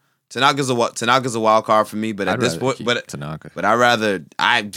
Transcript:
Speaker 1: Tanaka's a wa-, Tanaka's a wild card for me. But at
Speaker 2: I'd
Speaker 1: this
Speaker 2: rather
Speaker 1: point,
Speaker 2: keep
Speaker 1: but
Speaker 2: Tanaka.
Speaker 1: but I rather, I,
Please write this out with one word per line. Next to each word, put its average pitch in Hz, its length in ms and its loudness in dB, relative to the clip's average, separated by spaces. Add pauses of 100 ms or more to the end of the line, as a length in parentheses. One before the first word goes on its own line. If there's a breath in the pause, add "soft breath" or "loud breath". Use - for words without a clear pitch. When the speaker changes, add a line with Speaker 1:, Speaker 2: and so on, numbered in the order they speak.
(300)
Speaker 1:
Tanaka's 139 400 0
a 127 40 0
wa-, 117 140 0
Tanaka's 123 460 0
a 117 60 -4
wild 110 260 4
card 107 200 4
for 104 100 -12
me. 110 160 -6
But 98 140 -6
at 92 80 0
Speaker 2:
I'd 123 60 -4
Speaker 1:
this 117 140 0
Speaker 2:
rather 85 60 -8
Speaker 1:
point, 127 180 -2
Speaker 2:
keep 107 80 -12
Speaker 1:
but 120 200 -2
Speaker 2:
Tanaka. 76 480 -14
Speaker 1:
but 85 120 -4
I 107 80 4
rather, 110 500 2 (140)
I, 110 280 2 (100)